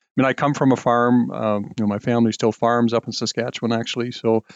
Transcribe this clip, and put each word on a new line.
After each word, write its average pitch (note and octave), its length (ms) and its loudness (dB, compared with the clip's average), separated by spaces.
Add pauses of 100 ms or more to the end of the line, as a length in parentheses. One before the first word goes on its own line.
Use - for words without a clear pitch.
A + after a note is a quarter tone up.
(160)
mean, C3 100 2
I C3 60 2
come C#3+ 220 -2
from C3+ 180 4
a B2 40 4
farm, A#2+ 540 2
um, G#2+ 340 -2
you A2 200 -6
know, - 20 0
my G#2 120 -2
family A#2 340 2
still A2 200 0
farms A#2 400 2
up A2+ 140 -2
in A#2 60 -10
Saskatchewan, A#2 600 -4
actually. A#2 400 -4
So A2+ 320 0 (120)